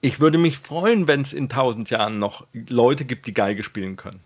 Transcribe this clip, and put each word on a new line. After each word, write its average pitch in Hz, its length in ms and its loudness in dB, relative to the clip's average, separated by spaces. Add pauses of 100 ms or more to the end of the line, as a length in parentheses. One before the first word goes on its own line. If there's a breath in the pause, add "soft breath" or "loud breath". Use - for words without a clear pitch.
Ich 123 180 0
würde 156 180 6
mich 165 220 2
freuen, 185 480 0
wenn's 139 260 0
in 143 160 -4
tausend 120 400 -2
Jahren 110 300 -2
noch 101 340 -4
Leute 127 520 2
gibt, 123 220 -8
die 110 60 -8
Geige 101 300 0
spielen 95 320 -10
können. 98 300 -18